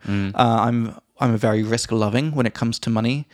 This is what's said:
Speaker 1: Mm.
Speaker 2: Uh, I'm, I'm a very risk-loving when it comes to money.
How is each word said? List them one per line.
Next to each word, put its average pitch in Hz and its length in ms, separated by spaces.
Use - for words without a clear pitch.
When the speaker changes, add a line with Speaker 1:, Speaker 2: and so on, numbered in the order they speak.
Speaker 1:
Mm. 98 280
Speaker 2:
Uh, - 40
I'm, 117 600
I'm 120 140
a 107 40
very 110 240
risk-loving 113 720
when 127 120
it 107 80
comes 117 260
to 117 100
money. 117 420